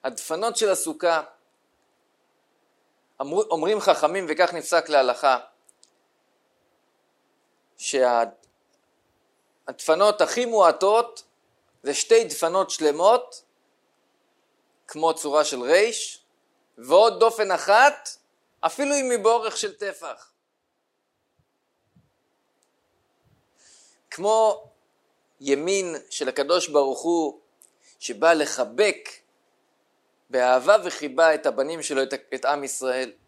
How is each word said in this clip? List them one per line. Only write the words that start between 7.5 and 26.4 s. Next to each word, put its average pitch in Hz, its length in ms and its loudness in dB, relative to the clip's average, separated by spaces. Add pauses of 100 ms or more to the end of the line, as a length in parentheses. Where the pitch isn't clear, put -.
שהדפנות 123 540 2 (1900)
הכי 226 240 0
מועטות 214 800 2 (600)
זה 139 100 -4
שתי 226 300 4
דפנות 175 460 -2
שלמות, 165 760 0 (1400)
כמו 160 260 -2
צורה 151 320 0
של 139 160 -6
ריש, 190 640 0 (540)
ועוד 175 420 4
דופן 220 320 2
אחת, 220 580 2 (520)
אפילו 285 340 -2
אם 262 160 -2
היא 240 80 -2
באורך 220 380 0
של 196 180 -8
טפח. 185 560 -12 (3750)
כמו 214 580 0 (720)
ימין 165 540 -2 (140)
של 131 200 -6
הקדוש 156 380 -2